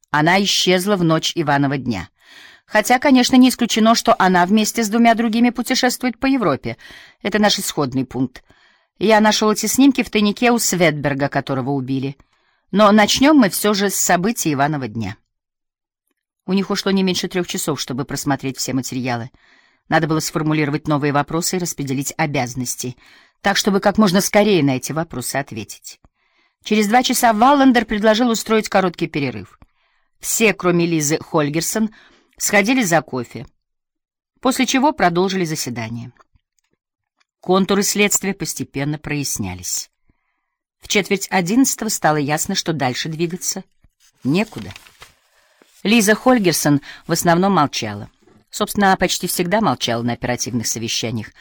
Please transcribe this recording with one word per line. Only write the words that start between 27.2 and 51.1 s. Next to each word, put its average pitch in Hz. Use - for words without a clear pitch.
Валлендер 254
предложил 220
устроить 220
короткий 185
перерыв. 135
Все, 208
кроме 175
Лизы 156
Хольгерсон, 165
сходили 220
за 165
кофе, 123
после 254
чего 269
продолжили 185
заседание. 120
Контуры 196
следствия 196
постепенно 143
прояснялись. 120
В -
четверть 202
одиннадцатого 214
стало 156
ясно, 151
что 165
дальше 135
двигаться 170
некуда. 135
Лиза 214
Хольгерсон 180
в 160
основном 175
молчала. 113
Собственно, 208
она 190
почти -
всегда 180
молчала 120
на 120
оперативных 120
совещаниях. 113